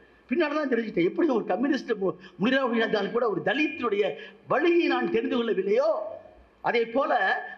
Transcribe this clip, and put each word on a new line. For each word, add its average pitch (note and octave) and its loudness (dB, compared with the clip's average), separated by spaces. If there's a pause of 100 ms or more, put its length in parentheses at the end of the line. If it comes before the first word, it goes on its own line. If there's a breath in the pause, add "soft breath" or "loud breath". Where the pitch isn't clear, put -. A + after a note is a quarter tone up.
(280 soft breath)
பின்னால D4+ 0
தான் D4+ -2
தெரிஞ்சுக்கிட்டேன். A3 0
எப்படி D#4+ 0
ஒரு A3+ 0
கம்யூனிஸ்ட் A#3+ -2
மு-, F#3 -2 (260 loud breath)
முடிராக B3+ 2
இருந்தாலும் G#3 0
கூட A#3 0
ஒரு E3+ -4
தலித்துடைய G#3 0 (320 loud breath)
வழியை E4 4
நான் B3+ 0
தெரிந்து C4 0
கொள்ளவில்லையோ, A3 2 (720)
அதே A#3 0
போல A#3+ 0 (160 loud breath)